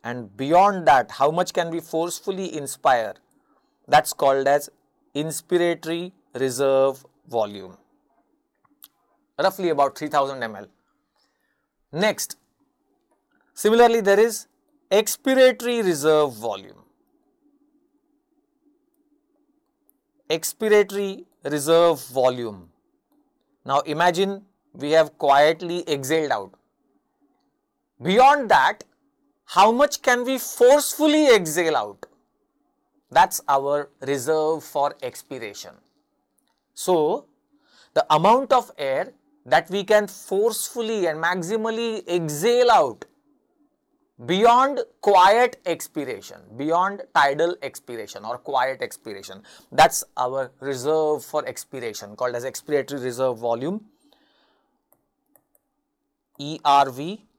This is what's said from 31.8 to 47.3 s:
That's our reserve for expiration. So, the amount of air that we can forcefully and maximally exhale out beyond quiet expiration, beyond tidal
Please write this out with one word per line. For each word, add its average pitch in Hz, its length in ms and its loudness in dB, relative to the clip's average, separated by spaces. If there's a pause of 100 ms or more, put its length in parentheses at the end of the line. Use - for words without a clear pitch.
That's 139 360 2
our 143 420 0 (120)
reserve 147 600 -2
for 143 400 -4
expiration. 113 720 -14 (960)
So, 180 540 -2 (680)
the - 160 0
amount 208 420 2
of 247 260 0
air 147 360 -4 (320)
that 165 240 0
we 196 140 -4
can 208 240 2
forcefully 220 960 -4
and 160 180 -4
maximally 220 840 -4
exhale 180 640 0
out 143 340 0 (1200)
beyond 233 540 2 (220)
quiet 208 640 4
expiration, 127 760 -10 (180)
beyond 175 460 -2 (100)
tidal 151 480 2